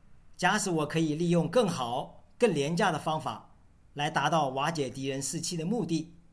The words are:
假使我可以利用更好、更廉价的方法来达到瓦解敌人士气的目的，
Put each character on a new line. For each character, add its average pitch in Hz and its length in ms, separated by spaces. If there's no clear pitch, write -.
假 196 220
使 202 100
我 156 160
可 160 140
以 156 160
利 170 160
用 170 160
更 247 200
好、 131 560
更 226 160
廉 143 220
价 185 160
的 147 80
方 156 200
法 - 360
来 147 160
达 151 180
到 156 200
瓦 135 200
解 147 220
敌 135 160
人 135 120
士 165 220
气 170 160
的 156 80
目 208 180
的， 160 300